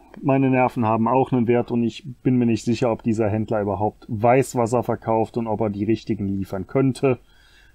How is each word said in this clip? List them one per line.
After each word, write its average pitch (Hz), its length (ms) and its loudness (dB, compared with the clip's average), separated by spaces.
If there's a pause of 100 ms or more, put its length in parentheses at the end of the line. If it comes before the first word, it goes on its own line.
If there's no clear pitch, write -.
(220)
meine 135 280 2
Nerven 127 360 0
haben 113 220 2
auch 127 240 2
einen 120 160 2
Wert 120 240 2
und 120 120 0
ich 113 200 -6 (200)
bin 127 120 2
mir 123 100 2
nicht 113 200 0
sicher, 120 260 0
ob 110 120 -6
dieser 113 260 0
Händler 107 320 -2
überhaupt 101 480 -2
weiß, 120 480 2
was 117 160 0
er 117 100 2
verkauft 113 540 -2
und 117 100 -4
ob 107 140 -2
er 110 80 0
die 101 160 -4
richtigen 104 420 -2
liefern 98 400 -6
könnte. 135 520 0 (560)